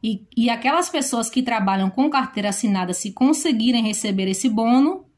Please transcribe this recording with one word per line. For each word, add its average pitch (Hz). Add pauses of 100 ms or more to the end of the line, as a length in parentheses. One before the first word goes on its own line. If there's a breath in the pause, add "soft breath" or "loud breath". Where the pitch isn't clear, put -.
e, 220 (100)
e 233
aquelas 254
pessoas 254
que 254
trabalham 196
com 262
carteira 254
assinada, 196
se 190
conseguirem 254
receber 202
esse 190
bono 247 (140)